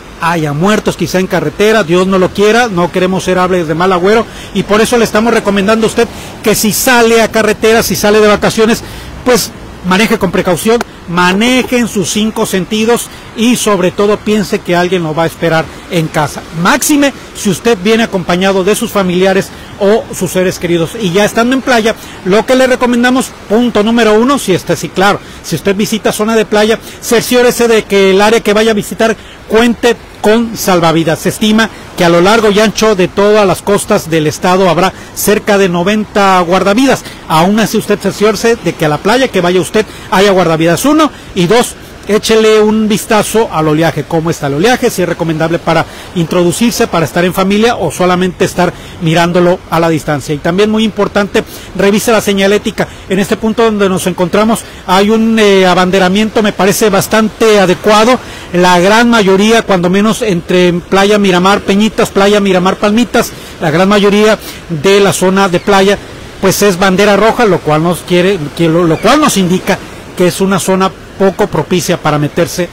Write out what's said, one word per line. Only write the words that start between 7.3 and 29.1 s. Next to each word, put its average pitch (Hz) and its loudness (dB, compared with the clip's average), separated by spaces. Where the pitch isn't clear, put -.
carretera, 220 2
si - -4
sale 214 2
de 214 4
vacaciones, 208 2
pues 247 0
maneje 196 0
con 185 -2
precaución, 185 0
maneje 202 0
en 240 0
sus 175 -4
cinco 214 -2
sentidos 214 -2
y 226 2
sobre 185 0
todo 202 0
piense 208 -2
que 180 -4
alguien 175 0
lo 156 -4
va 165 0
a 165 0
esperar 160 -2
en 165 -2
casa. 156 -4
Máxime 277 2
si - -4
usted 226 0
viene 220 2
acompañado 190 -2
de 202 0
sus - -6
familiares 190 0
o 208 2
sus 185 -4
seres 185 -2
queridos. 170 -2
Y 196 -2
ya 202 2
estando 233 0
en 262 -2
playa, 226 0
lo 202 2
que 262 2
le 262 4
recomendamos, 247 0
punto 220 2
número 226 2
uno, 240 2
si 190 -2
está, 165 -2
sí, 165 -8
claro, 190 0
si - -6
usted 190 -2
visita 202 -2
zona 214 -2
de 220 2
playa, 214 0
cerciórese 240 0
de 220 2
que 196 2
el 190 4
área 220 4
que 208 0
vaya 220 2
a 214 0
visitar 220 -2